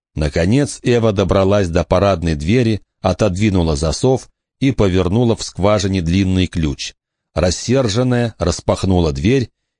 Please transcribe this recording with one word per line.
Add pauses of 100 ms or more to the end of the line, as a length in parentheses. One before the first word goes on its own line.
(140)
Наконец
Эва
добралась
до
парадной
двери, (180)
отодвинула
засов (320)
и
повернула
в
скважине
длинный
ключ. (400)
Рассерженная
распахнула
дверь (300)